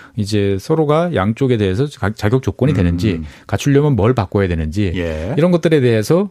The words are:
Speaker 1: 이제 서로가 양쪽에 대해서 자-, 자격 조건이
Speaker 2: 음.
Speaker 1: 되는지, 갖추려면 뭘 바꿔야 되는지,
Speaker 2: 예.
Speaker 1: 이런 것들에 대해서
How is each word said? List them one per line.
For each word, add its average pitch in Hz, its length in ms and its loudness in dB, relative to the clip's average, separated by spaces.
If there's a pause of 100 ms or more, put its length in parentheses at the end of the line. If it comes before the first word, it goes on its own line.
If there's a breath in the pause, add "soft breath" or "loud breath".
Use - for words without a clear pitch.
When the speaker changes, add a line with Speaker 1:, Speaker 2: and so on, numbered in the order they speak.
(140 loud breath)
Speaker 1:
이제 101 460 0
서로가 160 560 0
양쪽에 113 400 0
대해서 104 300 0
자-, 104 280 -4
자격 117 300 -2
조건이 - 300 0
Speaker 2:
음. - 20 -2
Speaker 1:
되는지, 90 460 0 (260 loud breath)
갖추려면 143 480 2
뭘 110 180 2
바꿔야 101 320 0
되는지, 85 480 -2
Speaker 2:
예. 85 420 -4
Speaker 1:
이런 165 140 2
것들에 160 300 2
대해서 127 500 2